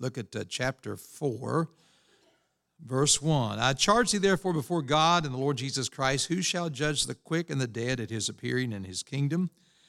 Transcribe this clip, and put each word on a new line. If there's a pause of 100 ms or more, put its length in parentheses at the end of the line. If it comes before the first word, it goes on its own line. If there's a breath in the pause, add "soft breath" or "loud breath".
Look
at,
uh,
chapter
four, (1120 soft breath)
verse
one.
"I
charge
thee
therefore
before
God
and
the
Lord
Jesus
Christ,
who
shall
judge
the
quick
and
the
dead
at
his
appearing
in
his
kingdom. (380 soft breath)